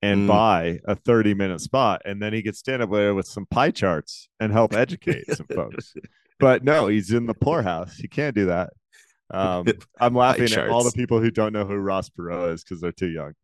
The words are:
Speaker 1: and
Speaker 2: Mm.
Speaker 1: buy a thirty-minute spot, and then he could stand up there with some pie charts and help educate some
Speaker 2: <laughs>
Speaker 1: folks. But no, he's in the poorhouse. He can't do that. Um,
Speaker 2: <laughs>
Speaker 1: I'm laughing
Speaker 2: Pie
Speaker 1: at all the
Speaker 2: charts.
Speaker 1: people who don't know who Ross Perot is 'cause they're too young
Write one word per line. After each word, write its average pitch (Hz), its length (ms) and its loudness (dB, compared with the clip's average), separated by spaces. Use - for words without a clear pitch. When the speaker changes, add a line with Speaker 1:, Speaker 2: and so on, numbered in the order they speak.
Speaker 1:
and 101 220 2
Speaker 2:
Mm. 101 40 0
Speaker 1:
buy 101 580 4
a 101 100 -2
thirty-minute 101 680 0
spot, 120 440 0
and 101 160 -8
then 107 120 -4
he 110 80 -4
could 101 140 -6
stand 131 260 -6
up 107 100 -2
there 104 220 2
with 95 140 -2
some 98 180 -12
pie 135 260 0
charts - 580 -4
and 110 120 -2
help 110 220 4
educate 160 580 -2
some 98 160 -4
Speaker 2:
<laughs> - 60 -8
Speaker 1:
folks. - 400 -8
But 127 240 6
no, 147 240 4
he's 104 240 0
in 120 160 0
the 113 80 -4
poorhouse. 95 640 -2
He - 100 -12
can't 143 260 -4
do 101 140 2
that. 87 240 -2
Um, 90 360 -2
Speaker 2:
<laughs> - 160 -20
Speaker 1:
I'm 120 160 2
laughing 123 320 4
Speaker 2:
Pie 110 160 0
Speaker 1:
at 113 60 -2
all 117 100 2
the 120 60 2
Speaker 2:
charts. 120 100 -2
Speaker 1:
people 120 260 0
who 117 80 2
don't 107 240 0
know 104 120 -2
who 101 100 -6
Ross 98 340 -4
Perot 85 440 -6
is 85 100 -12
'cause 85 180 -14
they're 87 100 -4
too 90 180 -6
young 78 240 -10